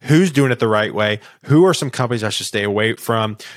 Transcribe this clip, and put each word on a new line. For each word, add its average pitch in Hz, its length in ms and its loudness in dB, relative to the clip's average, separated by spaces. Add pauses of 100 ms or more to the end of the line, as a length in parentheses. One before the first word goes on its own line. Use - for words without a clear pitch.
Who's 170 280 2
doing 139 220 2
it 120 80 -2
the 120 80 2
right 107 260 0
way? 107 280 -2 (240)
Who 156 200 6
are 185 80 4
some 147 160 -4
companies 120 340 -4
I 110 60 -4
should - 160 -6
stay 107 160 -4
away 104 320 -2
from? 110 440 -4 (200)